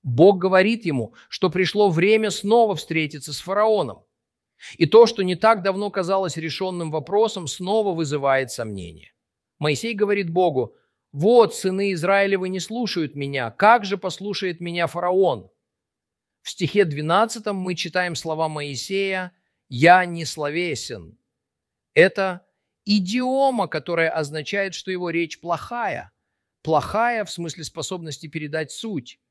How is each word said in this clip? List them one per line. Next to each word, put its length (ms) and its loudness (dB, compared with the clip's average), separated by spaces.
Бог 360 6
говорит 480 2
ему, 280 -2
что 220 -2
пришло 400 2
время 400 2
снова 440 2
встретиться 580 -6
с 80 -10
фараоном. 640 0
И 80 4
то, 200 8
что 160 -4
не 140 -2
так 260 4
давно 280 -2
казалось 460 -2
решённым 540 -6
вопросом, 560 -2
снова 480 -2
вызывает 560 0
сомнения. 600 -10
Моисей 340 -2
говорит 380 -2
Богу: 440 0
«Вот, 420 4
сыны 380 -2
Израилевы 560 2
не 100 -4
слушают 560 -4
меня, 360 -4
как 340 6
же 140 -4
послушает 600 -6
меня 260 -2
фараон?» 640 0
В 100 -16
стихе 340 0
двенадцатом 720 -2
мы 180 -6
читаем 400 -4
слова 340 -4
Моисея: 840 -6
«Я 360 6
не 200 -6
словесен». 960 -6
Это 520 2
идиома, 840 0
которая 420 -2
означает, 640 -6
что 160 -12
его 200 -4
речь 300 -4
плохая. 720 -6
Плохая 600 0
в 60 -12
смысле 320 -10
способности 640 -10
передать 460 -8
суть. 480 -10